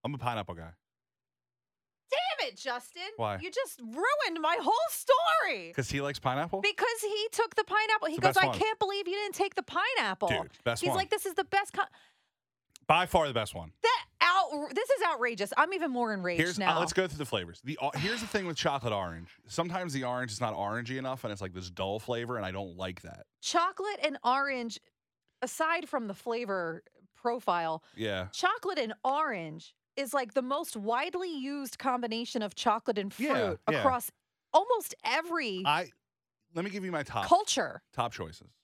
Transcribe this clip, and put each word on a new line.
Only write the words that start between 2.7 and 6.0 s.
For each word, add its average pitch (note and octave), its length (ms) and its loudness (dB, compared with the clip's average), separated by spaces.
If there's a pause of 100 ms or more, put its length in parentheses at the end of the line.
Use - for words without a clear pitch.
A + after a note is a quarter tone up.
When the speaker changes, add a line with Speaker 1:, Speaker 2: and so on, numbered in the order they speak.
Speaker 1:
Why? G#2 220 -2
Speaker 2:
You F4+ 120 -6
just B4 300 -6
ruined E4+ 600 0
my D#4+ 220 2
whole F#4 120 4 (140)
story. C5 840 2
Speaker 1:
'Cause B2+ 160 -2
he C#3 100 -2